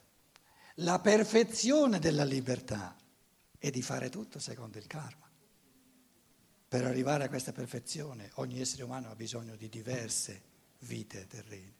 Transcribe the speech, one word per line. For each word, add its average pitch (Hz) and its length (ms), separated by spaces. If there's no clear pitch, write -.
La 170 220
perfezione 214 1000
della 151 260
libertà 123 720
è 143 120
di 123 120
fare 127 260
tutto 190 300
secondo 113 400
il 104 80
karma. 135 420
Per 123 160
arrivare 131 400
a 131 40
questa 127 220
perfezione, 120 840
ogni 127 260
essere 131 240
umano 123 260
ha 104 60
bisogno 113 400
di 110 120
diverse 113 760
vite 110 460
terrene. 101 540